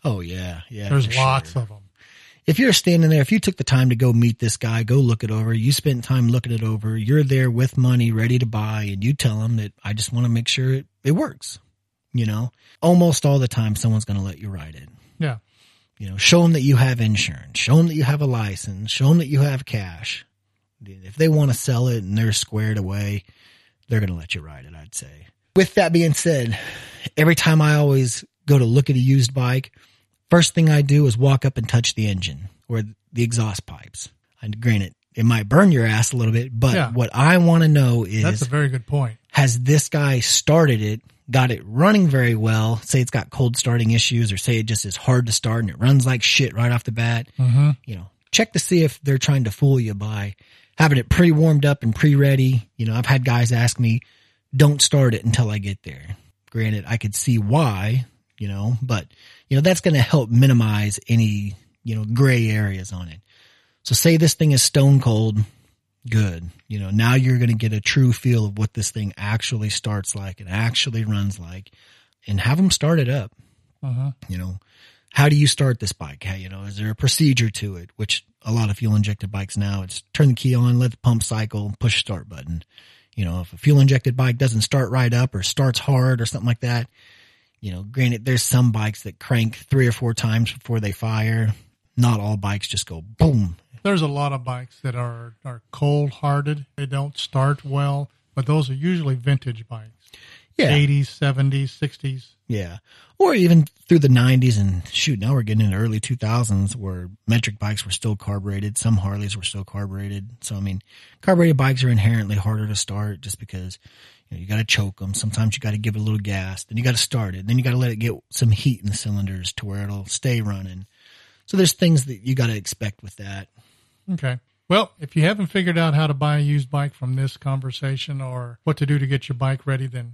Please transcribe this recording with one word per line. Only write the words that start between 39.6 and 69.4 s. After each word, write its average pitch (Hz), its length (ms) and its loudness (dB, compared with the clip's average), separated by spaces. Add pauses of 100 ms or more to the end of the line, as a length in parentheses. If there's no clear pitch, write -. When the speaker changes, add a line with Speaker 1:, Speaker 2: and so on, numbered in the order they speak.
Speaker 1:
this 143 280 2
guy 139 320 0
started 147 600 2
it, 107 200 -4 (300)
got 127 200 2
it - 140 -6
running 175 440 4
very 123 280 2
well, 110 480 0
say 131 160 2
it's 120 100 0
got - 200 -4
cold 120 260 0
starting 120 340 0
issues, 117 420 2
or 95 40 -4
say 117 220 0
it 110 80 -4
just 113 180 -4
is 98 120 -8
hard 123 300 2
to 110 60 -2
start 117 320 -2
and 92 60 -4
it - 100 -14
runs 131 260 6
like 127 160 0
shit - 320 0
right 120 180 2
off 120 120 -2
the 113 80 -6
bat, 113 340 -2 (120)
Speaker 2:
Mm-hmm. 135 320 4 (160)
Speaker 1:
you 107 100 -10
know, 90 100 -14 (240)
check 220 220 0
to - 80 -2
see 170 240 2
if - 180 -4
they're 139 160 0
trying 139 260 2
to 107 60 -2
fool 135 300 2
you 110 140 -4
by 101 420 -8 (420)
having 151 180 4
it 120 120 -2
pre-warmed 156 580 4
up 143 160 0
and 113 120 0
pre-ready. 135 840 2
You 117 100 -4
know, 110 80 -2
I've 113 120 -2
had 131 180 2
guys 120 280 0
ask 117 260 0
me, 120 220 0 (560)
"Don't 147 240 4
start 131 340 2
it - 100 -6
until 113 260 0
I 104 80 -4
get 98 240 -8
there." 78 340 -14 (340)
Granted, 110 380 -4
I 117 80 -2
could 104 180 -4
see 120 240 0
why, 113 680 0 (320)
you 101 100 -8
know, 101 340 -4
but, 120 240 -4 (420)
you 135 80 2
know, 139 40 4
that's 180 220 2
gonna 151 180 2
help 117 300 2
minimize 113 760 4
any, 104 480 0 (300)
you 113 100 -6
know, 110 120 -4
gray 120 440 2
areas 98 420 -4
on 87 160 -12
it. 78 120 -18 (640)
So 123 100 0
say 170 220 4
this 160 180 4
thing 156 180 2
is 131 100 4
stone 139 380 4
cold, 110 440 2 (640)
good. 92 400 -2 (200)
You 107 100 -8
know, 95 120 -6
now 113 240 4
you're 127 240 2
gonna 120 160 2
get 110 180 -2
a 107 80 -4
true 127 320 2
feel 117 340 0
of 101 120 -8
what 107 160 -4
this 104 160 -6
thing 104 260 -6
actually 107 540 -4